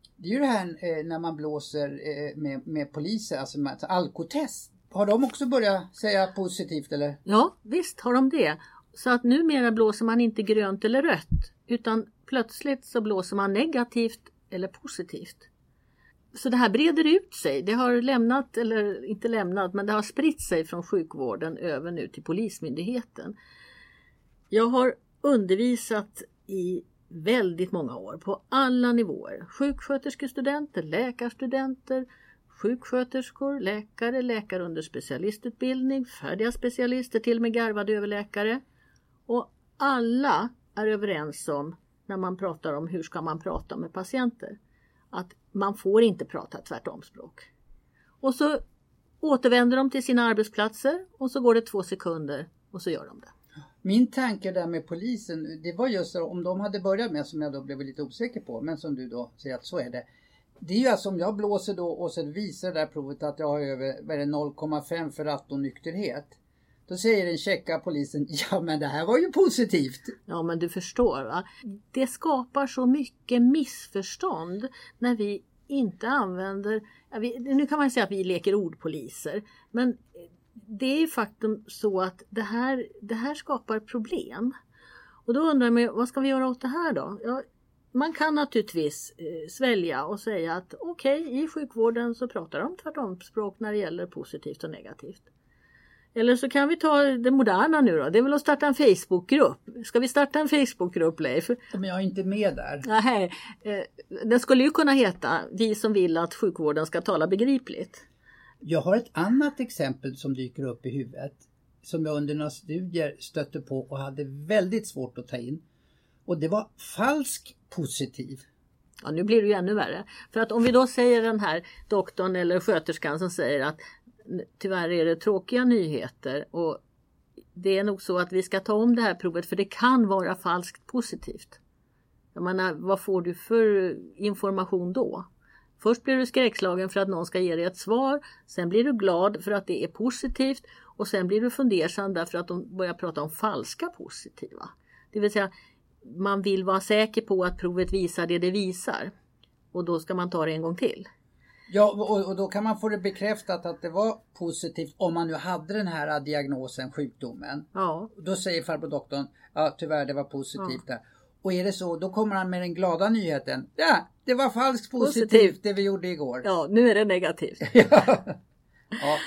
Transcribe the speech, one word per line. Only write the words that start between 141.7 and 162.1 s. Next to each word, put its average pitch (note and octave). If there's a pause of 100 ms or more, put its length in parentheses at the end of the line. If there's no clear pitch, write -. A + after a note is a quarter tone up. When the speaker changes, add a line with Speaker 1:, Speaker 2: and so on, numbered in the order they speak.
Speaker 2:
därför E3+
att F3
de F#3
börjar F3+
prata E3+
om D#3
falska G#3
positiva. - (420)
Det G#3+
vill G#3
säga, G3+ (640)
man G3
vill F#3+
vara F#3+
säker G#3+
på F#3+
att F3+
provet F3+
visar F3
det E3+
det F3+
visar F#3 (600)
och F3+
då E3+
ska D#3+
man F3+
ta E3
det D#3+
en D#3+
gång E3
till. - (640)
Speaker 1:
Ja, G3+
och, G#3
och F#3+
då F#3+
kan G3+
man A3
få A3
det G#3
bekräftat F#3+
att E3+
det F3
var G#3 (140)
positivt E3+
om F3
man E3
nu D#3+
hade D#3+
den G#3
här D3+
diagnosen, C#3
sjukdomen. C3+
Speaker 2:
Ja. F#3
Speaker 1:
Då F#3
säger F3
farbror D#3
doktorn, C#3 (260)
"Ja, D3+
tyvärr, D3+
det C#3+
var C#3
positivt C#3
Speaker 2:
Ja. C3
Speaker 1:
där." A2+ (420)
Och F#3
är F3+
det G3
så, F3+
då F#3
kommer G#3